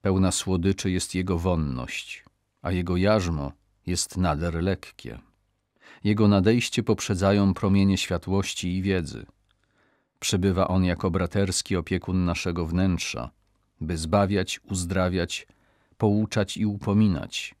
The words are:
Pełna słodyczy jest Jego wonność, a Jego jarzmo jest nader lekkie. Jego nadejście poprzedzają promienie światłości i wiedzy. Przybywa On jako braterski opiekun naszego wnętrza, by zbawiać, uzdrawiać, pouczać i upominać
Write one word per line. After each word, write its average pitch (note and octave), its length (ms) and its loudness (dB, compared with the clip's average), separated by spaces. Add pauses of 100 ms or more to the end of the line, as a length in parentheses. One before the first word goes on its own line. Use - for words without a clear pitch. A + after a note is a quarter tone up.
Pełna F#2+ 320 4
słodyczy F#2+ 580 0
jest F#2 240 -2
Jego F2+ 240 0
wonność, D#2 840 -4 (380)
a F2 100 -4
Jego F2+ 240 -2
jarzmo F2 560 0 (340)
jest - 300 -4
nader E2 460 0
lekkie. E2+ 560 -6 (880)
Jego G#2 240 4
nadejście A2 540 4
poprzedzają G2 720 2
promienie G2 440 2
światłości F#2 800 -4
i F#2+ 60 -4
wiedzy. F#2 440 -2 (920)
Przybywa F#2 500 2
On F#2 160 2
jako F2+ 260 0
braterski F#2 680 -2
opiekun F2+ 480 -2
naszego E2+ 420 -2
wnętrza, E2+ 640 -2 (500)
by D#2 160 -4
zbawiać, F#2+ 680 0
uzdrawiać, F2+ 800 -2 (500)
pouczać G#2 600 0
i G#2+ 100 0
upominać G2+ 960 0